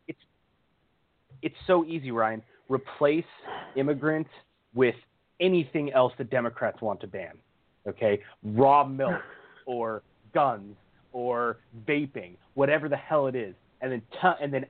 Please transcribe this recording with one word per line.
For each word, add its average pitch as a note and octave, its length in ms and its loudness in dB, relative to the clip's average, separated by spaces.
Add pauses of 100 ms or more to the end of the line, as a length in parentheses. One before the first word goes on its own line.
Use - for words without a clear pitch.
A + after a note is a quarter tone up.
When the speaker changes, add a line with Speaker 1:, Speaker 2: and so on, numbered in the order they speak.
Speaker 1:
It's, - 120 -14 (1200)
it's D#3 140 -6 (120)
so F3+ 160 6
easy, D#3 280 -6
Ryan. A2 300 0 (280)
Replace D3 560 0 (500)
immigrants D3 540 0 (440)
with A#2+ 220 4 (460)
anything D#3+ 500 0
else B2+ 260 4
that B2 120 -6
Democrats A#2 520 -2
want G2+ 200 -4
to G#2+ 60 -14
ban. F2+ 260 -12 (540)
Okay? G#2 340 0 (220)
Raw C#3 420 6
milk C3+ 340 -4 (220)
Speaker 2:
<laughs> - 240 -20
Speaker 1:
or A2+ 360 -6 (320)
guns A2 440 0 (340)
or A#2+ 460 -2 (280)
vaping, C3+ 500 -4 (180)
whatever D3 340 2
the C#3 80 -2
hell C#3 320 0
it C3 80 -2
is, G#2 180 -6 (280)
and C3 100 -4
then A#2+ 100 -6 (100)
t-, E3+ 320 2
and C#3+ 100 -4
then C3 160 -2